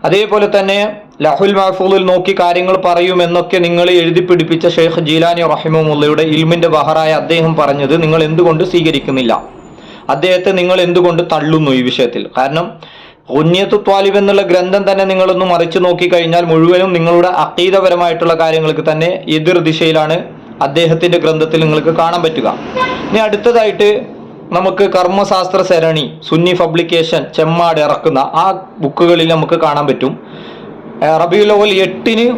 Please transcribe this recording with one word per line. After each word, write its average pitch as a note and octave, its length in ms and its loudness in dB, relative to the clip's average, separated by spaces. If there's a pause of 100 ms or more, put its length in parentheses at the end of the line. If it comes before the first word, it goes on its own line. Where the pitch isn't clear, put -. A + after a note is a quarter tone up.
അതേപോലെ G#3 420 0 (120)
തന്നെ G3 200 0 (440)
ലഹുൽ F#3+ 340 2
മഹ്ഫൂദിൽ F#3+ 540 0
നോക്കി F3+ 300 0
കാര്യങ്ങൾ F3+ 440 0
പറയുമെന്നൊക്കെ F3 800 0
നിങ്ങൾ F3 260 2
എഴുതി E3+ 380 2
പിടിപ്പിച്ച E3 480 2
ഷെയ്ഖ് E3 320 2
ജീലാനി E3+ 340 2 (120)
റഹിമഹുല്ലയുടെ D#3 680 0 (120)
ഇൽമിന്റെ E3 340 2
ബഹറായ D#3 440 2
അദ്ദേഹം D#3+ 480 0
പറഞ്ഞത് C#3+ 420 0
നിങ്ങൾ D#3+ 260 2
എന്തുകൊണ്ട് E3 360 2
സ്വീകരിക്കുന്നില്ല, C#3+ 680 -2 (840)
അദ്ദേഹത്തെ F3+ 460 0
നിങ്ങൾ F#3 200 0
എന്തുകൊണ്ട് F3 420 2 (100)
തള്ളുന്നു D3+ 380 0
ഈ C3 180 2
വിഷയത്തിൽ? A#2 500 -4
കാരണം D3+ 280 -2 (680)
ഗുന്യത്തു F3+ 400 0
ത്വാലിബ് G3 420 0
എന്നുള്ള G3 240 2
ഗ്രന്ഥം F#3 500 0
തന്നെ G3 120 0
നിങ്ങളൊന്ന് F#3 420 0
മറിച്ചു E3+ 320 0
നോക്കിക്കഴിഞ്ഞാൽ F3 680 0
മുഴുവനും E3+ 480 2
നിങ്ങളുടെ F3 360 2
അഖീദപരമായിട്ടുള്ള F3 1040 0
കാര്യങ്ങൾക്ക് D#3+ 560 0
തന്നെ D#3+ 200 0 (260)
എതിർ E3+ 220 2
ദിശയിലാണ് D#3+ 580 0 (460)
അദ്ദേഹത്തിന്റെ E3 560 0
ഗ്രന്ഥത്തിൽ D#3+ 420 0
നിങ്ങൾക്ക് D#3 400 0
കാണാൻ E3+ 220 0
പറ്റുക. D#3 260 -2 (640)
ഇനി A3 80 0
അടുത്തതായിട്ട് G#3 720 2 (640)
നമുക്ക് F#3 320 0
കർമ്മശാസ്ത്ര F#3 800 0
സരണി D#3+ 680 0
സുന്നി E3+ 240 2
പബ്ലിക്കേഷൻ E3 760 0 (100)
ചെമ്മാട് D#3+ 440 0
ഇറക്കുന്ന D3 380 0
ആ D#3 280 0 (320)
ബുക്കുകളിൽ E3+ 500 2
നമുക്ക് D#3+ 320 0
കാണാൻ D3 260 0
പറ്റും. C3 280 -2 (920)
ഏഹ്, D#3 180 2
റബീഉൽ G#3 300 2
അവ്വൽ G#3 180 2 (120)
എട്ടിന് A3+ 440 -2 (120)